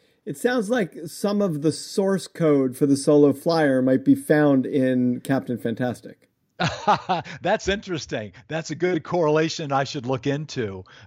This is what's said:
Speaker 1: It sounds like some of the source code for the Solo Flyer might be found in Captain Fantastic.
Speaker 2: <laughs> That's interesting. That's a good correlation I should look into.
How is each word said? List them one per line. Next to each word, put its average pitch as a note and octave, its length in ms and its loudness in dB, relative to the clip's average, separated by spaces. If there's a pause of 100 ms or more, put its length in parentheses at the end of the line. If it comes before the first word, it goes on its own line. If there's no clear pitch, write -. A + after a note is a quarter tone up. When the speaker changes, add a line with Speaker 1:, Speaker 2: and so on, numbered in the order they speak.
(260)
Speaker 1:
It F3 120 -10
sounds A#3 320 0
like A#3+ 240 -2 (120)
some G#3 360 -2
of D#3+ 180 -2
the D3+ 120 0
source G3 540 -2
code C#3 500 0
for D3+ 100 0
the C#3 100 4
Solo D3 380 6
Flyer D3 480 2
might C3 220 2
be C#3 100 6
found C#3+ 500 4
in B2+ 560 0
Captain C3 380 -2
Fantastic. - 720 -6 (280)
Speaker 2:
<laughs> F3+ 840 -2
That's G3+ 260 0
interesting. E3 640 -6 (160)
That's D#3 220 -8
a D#3 40 -6
good F3+ 280 -2
correlation D#3 680 0
I C#3 140 2
should C3+ 220 -8
look C3 200 -2
into. B2+ 580 -6 (220)